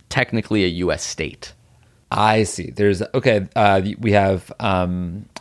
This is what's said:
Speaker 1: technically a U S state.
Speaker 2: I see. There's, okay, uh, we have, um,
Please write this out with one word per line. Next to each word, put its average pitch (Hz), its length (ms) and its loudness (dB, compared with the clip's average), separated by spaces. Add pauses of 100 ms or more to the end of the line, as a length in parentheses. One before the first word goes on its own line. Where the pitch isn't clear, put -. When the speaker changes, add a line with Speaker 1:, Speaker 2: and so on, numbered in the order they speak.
Speaker 1:
technically 113 540 0
a 90 40 2
U 87 240 -2
S 73 120 -4
state. - 500 -10 (580)
Speaker 2:
I 107 320 2
see. 87 280 -8
There's, 101 320 0 (100)
okay, 110 420 2
uh, 101 260 4 (180)
we 110 140 0
have, 98 460 2
um, 90 640 -2 (160)